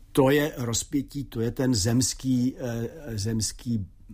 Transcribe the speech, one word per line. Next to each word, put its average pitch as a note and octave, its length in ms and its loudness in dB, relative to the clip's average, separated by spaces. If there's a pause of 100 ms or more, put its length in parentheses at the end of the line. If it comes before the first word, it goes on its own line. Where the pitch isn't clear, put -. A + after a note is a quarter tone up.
(120)
to C3+ 180 6
je D3 260 4
rozpětí, C3+ 680 -4
to A#2 160 -6
je A#2 100 0
ten B2+ 240 2
zemský, B2 840 2
eh, A#2 600 -6
zemský A2 680 -2 (280)